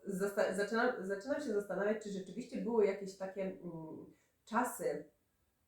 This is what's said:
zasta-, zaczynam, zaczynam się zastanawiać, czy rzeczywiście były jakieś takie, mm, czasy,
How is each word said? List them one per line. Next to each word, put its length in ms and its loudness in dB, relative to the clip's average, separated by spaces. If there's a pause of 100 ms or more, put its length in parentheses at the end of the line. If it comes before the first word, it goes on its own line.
zasta-, 460 2
zaczynam, 540 2
zaczynam 340 -2
się 120 0
zastanawiać, 500 2
czy 60 -6
rzeczywiście 520 -6
były 240 6
jakieś 320 -2
takie, 260 -6
mm, 680 -8 (320)
czasy, 600 -2 (640)